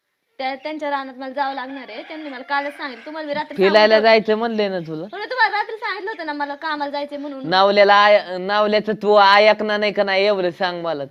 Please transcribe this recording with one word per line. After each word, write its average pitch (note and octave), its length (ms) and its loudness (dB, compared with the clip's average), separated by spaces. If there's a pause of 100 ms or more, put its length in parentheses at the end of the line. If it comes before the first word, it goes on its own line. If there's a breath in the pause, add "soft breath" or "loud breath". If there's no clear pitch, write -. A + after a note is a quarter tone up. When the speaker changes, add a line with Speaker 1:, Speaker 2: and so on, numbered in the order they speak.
(380)
Speaker 1:
त्या, C4 180 -6
त्यांच्या D4+ 340 -8
रानात C4+ 260 -6
मला C4 140 -12
जावं C4+ 240 -4
लागणार C4+ 360 -12
आहे, C#4+ 140 -14
त्यांनी D#4 260 -14
मला C4 140 -12
कालच C#4+ 340 -4
सांगितलं. C4 280 -12
तुम्हाला D#4 220 -10
मी C#4+ 60 -6
रात्री D4+ 240 -8
Speaker 2:
फिरायला G3+ 180 4
Speaker 1:
सांगितलं G#3+ 200 6
होतं. G#3+ 80 4
Speaker 2:
जायचं A3 320 4
म्हणले G#3+ 320 -2
ना F#3+ 120 -4
तुला? D#3+ 320 -10
Speaker 1:
पण F#4+ 80 -12
मी G#4+ 60 -10
तुम्हाला A4+ 320 0
रात्री A4+ 180 -6
सांगितलं G#4 360 -8
होतं E4 140 -10
ना D4+ 80 -6
मला C#4+ 220 -6
कामाला D4 360 -6
जायचंय C#4+ 260 -8
म्हणून. C#4 320 -10
Speaker 2:
नावल्याला G3+ 460 4
आय-, G3+ 420 4
नावल्याचं G#3 560 -2
तू G#3 240 2
ऐकणार G#3 600 6
नाही G#3 120 0
का G3+ 120 0
नाही G3 220 0
एवढं F#3+ 260 0
सांग F3 300 -6
मला. D#3 280 -6